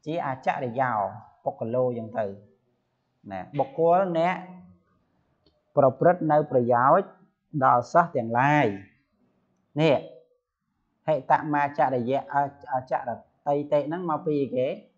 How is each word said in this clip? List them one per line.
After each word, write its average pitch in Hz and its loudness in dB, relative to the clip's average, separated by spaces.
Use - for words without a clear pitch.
Chia 156 -8
à 135 -6
chạ 170 -4
để 127 -6
giàu. 113 0
Bọc 139 -6
lô 123 0
dân 113 -8
từ. 101 -4
Nè. 95 -12
Bọc 139 -2
cố 170 4
nè. 175 -2
Pro 135 6
prết 175 2
nớ, 151 2
pro 135 2
giáo. 123 4
Đó 131 4
sát 170 2
tiền 117 -4
lai. 127 2
Nè. 147 2
Hệ 151 0
tạ 147 0
ma 147 -2
chạ 135 2
để 123 -2
dẹ, 135 -2
à, 143 0
à, 131 -4
chạ 143 -4
để 120 -6
tây 147 -2
tệ 147 0
nắng 175 -8
mau 151 -4
pi 143 0
kế. 135 -4